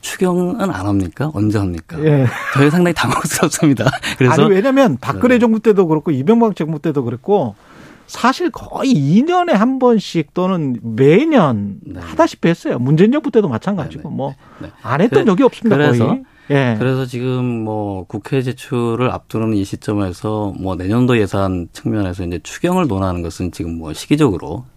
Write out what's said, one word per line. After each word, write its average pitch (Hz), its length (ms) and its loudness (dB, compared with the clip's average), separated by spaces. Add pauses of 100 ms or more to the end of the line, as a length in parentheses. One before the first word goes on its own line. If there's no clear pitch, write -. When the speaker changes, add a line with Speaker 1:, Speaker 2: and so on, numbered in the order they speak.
Speaker 1:
"추경은 180 580 -2
안 131 260 -4
합니까? 101 480 -2
언제 104 240 0
합니까?" 92 460 -4
Speaker 2:
예. 143 220 4 (300)
Speaker 1:
저희가 143 160 6
상당히 175 220 2
당황스럽습니다. - 920 0 (180)
<laughs> - 140 -8
그래서 156 280 4
Speaker 2:
아니, 208 80 4
왜냐면 247 460 4
박근혜 240 360 0
Speaker 1:
네. 233 40 4
Speaker 2:
정부 220 200 2
때도 202 280 4
그렇고 156 240 0
이명박 208 440 2
정부 156 240 -4
때도 143 240 -2
그랬고 127 520 -2 (500)
사실 262 440 -2
거의 - 420 -4
이 160 300 4
년에 349 320 0
한 254 260 0
번씩 226 540 0
또는 170 480 -2
매년 170 1040 2
Speaker 1:
네. 90 140 -14
Speaker 2:
하다시피 165 500 0
했어요. 170 300 -2
문재인 156 320 4
정부 294 200 -2
때도 208 160 2
마찬가지고 147 560 -6
Speaker 1:
네, 156 60 -12
네. - 60 -10
Speaker 2:
뭐 139 200 -8 (240)
Speaker 1:
네. 87 120 -16 (100)
Speaker 2:
안 127 200 -2
했던 262 200 4
Speaker 1:
그, - 40 0
Speaker 2:
적이 202 180 4
없습니다, 220 340 2
Speaker 1:
그래서, 120 300 4
Speaker 2:
거의. 262 160 -2 (260)
예. 135 300 2
Speaker 1:
그래서 131 260 0
지금 123 580 -4
뭐 104 440 -6
국회 127 340 -4
제출을 120 680 -2
앞두는 110 420 -4
이 98 100 0
시점에서 104 920 -4
뭐 92 180 -4
내년도 117 420 2
예산 95 560 0
측면에서 98 520 -4
이제 87 180 -6
추경을 180 440 -2
논하는 95 340 -2
것은 85 300 -6
지금 85 260 -8
뭐 78 160 -10
시기적으로 127 720 -4 (120)